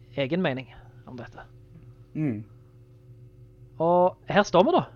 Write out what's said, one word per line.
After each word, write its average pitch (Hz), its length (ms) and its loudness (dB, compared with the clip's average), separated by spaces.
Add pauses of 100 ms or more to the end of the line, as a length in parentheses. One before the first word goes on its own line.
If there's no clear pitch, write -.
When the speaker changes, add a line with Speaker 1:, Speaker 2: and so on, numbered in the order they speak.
(180)
Speaker 1:
egen 143 240 -2
mening 131 260 -4 (400)
om 127 80 -16
dette. - 240 -18 (760)
Speaker 2:
Mm. 127 280 -6 (1400)
Speaker 1:
Og 175 380 2 (100)
her 202 160 2
står 185 220 4
vi 349 100 0
da. 185 80 2 (120)